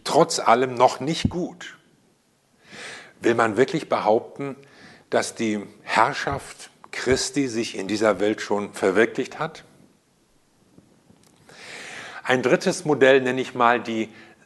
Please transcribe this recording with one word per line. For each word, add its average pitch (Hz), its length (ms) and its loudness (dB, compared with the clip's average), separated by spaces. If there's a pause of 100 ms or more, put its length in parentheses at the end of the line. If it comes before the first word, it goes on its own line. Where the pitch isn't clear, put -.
trotz - 360 2
allem 123 340 4
noch 123 260 2
nicht 151 300 -2
gut. - 460 -10 (1500)
Will 113 120 4
man 113 240 2
wirklich 135 320 0
behaupten, 120 680 -2 (540)
dass 113 240 -2
die 107 280 -2 (200)
Herrschaft - 880 -2 (200)
Christi 131 580 -2
sich 113 280 -6
in 95 100 -6
dieser 104 320 0
Welt 104 220 0
schon 101 320 -4
verwirklicht 113 640 0
hat? - 260 -10 (2500)
Ein 127 180 2
drittes 165 440 0
Modell 135 340 6
nenne 127 200 -2
ich - 140 -8
mal 120 260 4
die 113 280 -6 (380)